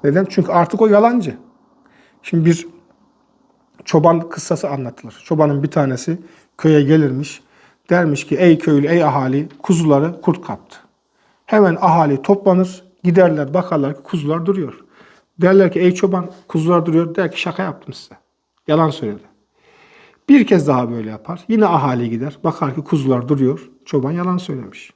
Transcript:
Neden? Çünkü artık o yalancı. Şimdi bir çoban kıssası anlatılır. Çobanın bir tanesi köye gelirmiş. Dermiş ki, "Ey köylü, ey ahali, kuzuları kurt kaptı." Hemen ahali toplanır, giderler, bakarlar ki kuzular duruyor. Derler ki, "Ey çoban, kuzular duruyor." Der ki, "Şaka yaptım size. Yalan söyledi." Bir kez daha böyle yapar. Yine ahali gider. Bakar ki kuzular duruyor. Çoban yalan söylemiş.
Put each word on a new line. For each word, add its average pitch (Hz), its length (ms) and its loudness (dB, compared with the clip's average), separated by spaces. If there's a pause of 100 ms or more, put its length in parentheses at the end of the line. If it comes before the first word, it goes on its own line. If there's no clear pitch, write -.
Neden? 170 260 2
Çünkü - 220 -2
artık 175 300 0
o 220 60 4
yalancı. 214 500 2 (840)
Şimdi 165 240 -2
bir 165 220 2 (1160)
çoban 165 440 2
kıssası - 400 -6
anlatılır. 127 560 -12
Çobanın 147 380 0
bir - 80 -4
tanesi 139 460 -2 (400)
köye 156 240 4
gelirmiş. 143 600 0 (480)
Dermiş 170 380 0
ki, - 100 -2
"Ey 175 200 6
köylü, 143 300 0
ey 170 160 2
ahali, 139 460 -2 (140)
kuzuları 165 580 2
kurt - 240 -2
kaptı." - 320 -16 (680)
Hemen 202 360 2
ahali 160 400 2
toplanır, 190 640 0 (200)
giderler, 165 500 2
bakarlar 151 420 -2
ki - 80 -20
kuzular 160 420 -6
duruyor. 185 380 -4 (580)
Derler 190 300 4
ki, - 80 -4
"Ey 180 140 2
çoban, 180 380 -2 (160)
kuzular 165 380 0
duruyor." 165 300 0
Der 180 160 -2
ki, - 100 -12
"Şaka 185 220 -6
yaptım 156 300 -12
size. - 220 -20 (520)
Yalan 156 220 2
söyledi." 104 340 -8 (1080)
Bir 277 180 6
kez 165 200 2
daha 123 240 0
böyle 113 180 -8
yapar. 135 380 -14
Yine 220 180 2
ahali 135 440 0
gider. 123 340 -8
Bakar 147 320 -4
ki 156 80 -8
kuzular 131 440 -2
duruyor. 139 420 -2 (160)
Çoban 139 260 -4
yalan 180 260 -4
söylemiş. 127 580 -12